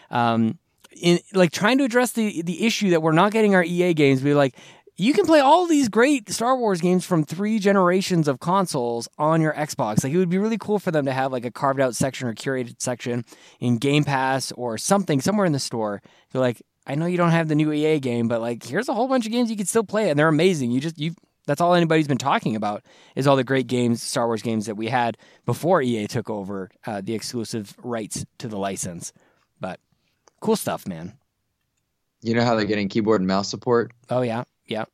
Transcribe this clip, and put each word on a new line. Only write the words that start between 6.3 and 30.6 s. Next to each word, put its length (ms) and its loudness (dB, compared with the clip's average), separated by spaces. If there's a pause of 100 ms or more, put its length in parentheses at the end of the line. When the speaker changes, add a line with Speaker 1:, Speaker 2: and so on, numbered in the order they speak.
Speaker 1:
Wars 260 0
games 220 2
from 200 0
three 340 -2
generations 720 2
of 120 0
consoles 680 -2 (100)
on 240 2
your 120 0
Xbox." 500 -2
Like, 100 -4
it 60 0
would 100 0
be 80 0
really 220 -2
cool 180 -2
for 140 -4
them 140 0
to 60 -2
have, 200 -2
like, 140 -4
a 60 -6
carved 280 -2
out 160 0
section 320 -4
or 80 -6
curated 440 -6
section 460 -6 (340)
in 200 2
Game 240 2
Pass 480 0
or 260 -6
something 420 0
somewhere 280 0
in 40 2
the 60 0
store. 420 -4 (320)
They're 100 -2
like, 200 0 (240)
"I 80 -8
know 140 -2
you 100 -2
don't 140 4
have 160 2
the 80 0
new 180 2
E 120 0
A 140 2
game, 280 -2
but, 120 0
like, 240 -6
here's 240 -4
a 60 -4
whole 140 0
bunch 180 0
of 60 -8
games 180 0
you 80 -6
can 80 -4
still 180 0
play, 280 -2
and 80 2
they're 80 6
amazing. 420 2
You 100 0
just, 200 -6
you, 160 -6 (320)
that's 120 -2
all 140 4
anybody's 340 4
been 120 0
talking 360 -2
about 280 -6 (320)
is 100 -2
all 100 6
the 80 2
great 220 0
games, 380 0
Star 240 -2
Wars 160 -2
games 240 -2
that 80 -6
we 140 -6
had 280 0 (300)
before 340 2
E 220 -2
A 40 -4
took 220 -6
over, 400 -8 (160)
uh, 180 -6
the 120 -6
exclusive 640 -8
rights 460 -8 (100)
to 100 -12
the 120 -8
license." 520 -8 (480)
But 200 -10 (600)
cool 160 0
stuff, 280 -8